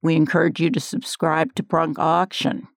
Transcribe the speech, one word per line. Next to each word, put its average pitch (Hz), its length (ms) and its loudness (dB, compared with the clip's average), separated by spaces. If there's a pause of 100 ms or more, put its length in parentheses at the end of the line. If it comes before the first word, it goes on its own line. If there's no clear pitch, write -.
We 165 140 2
encourage 165 440 2
you 165 100 2
to 160 100 0
subscribe - 760 -2
to - 80 -4
Brunk 160 360 -2
Auction 160 760 0